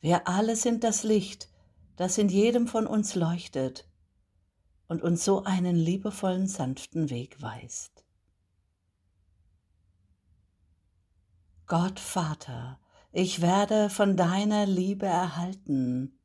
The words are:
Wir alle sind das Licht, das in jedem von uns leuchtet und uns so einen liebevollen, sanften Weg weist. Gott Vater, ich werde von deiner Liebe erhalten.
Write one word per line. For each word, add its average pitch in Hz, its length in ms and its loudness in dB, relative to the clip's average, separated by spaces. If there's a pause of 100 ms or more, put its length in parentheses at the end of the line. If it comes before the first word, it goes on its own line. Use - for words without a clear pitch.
Wir 170 260 2
alle 214 280 2
sind 233 280 0
das - 200 0
Licht, 214 440 0 (480)
das 180 220 -2
in 208 100 4
jedem 233 400 4
von 220 200 -2
uns 214 260 -2
leuchtet 165 760 -2 (1000)
und 165 160 -6
uns 170 200 0
so 196 200 2
einen 180 320 0
liebevollen, 190 720 0
sanften 143 640 -4
Weg 120 280 -10
weist. - 640 -14 (3750)
Gott 175 320 0
Vater, 131 800 -6 (320)
ich 180 300 0
werde 202 500 4
von 196 260 2
deiner 202 480 2
Liebe 196 400 0
erhalten. 160 1200 -2